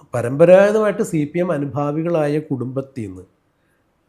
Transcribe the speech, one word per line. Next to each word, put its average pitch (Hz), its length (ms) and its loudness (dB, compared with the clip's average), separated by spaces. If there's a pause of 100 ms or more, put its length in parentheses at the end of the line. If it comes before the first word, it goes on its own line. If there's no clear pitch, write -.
(100)
പരമ്പരാഗതമായിട്ട് 185 920 4
സി 160 200 -4
പി 147 160 -8
എം 180 120 -2
അനുഭാവികളായ 147 840 -2
കുടുംബത്തിൽ 131 680 -8
നിന്ന് 92 200 -14 (840)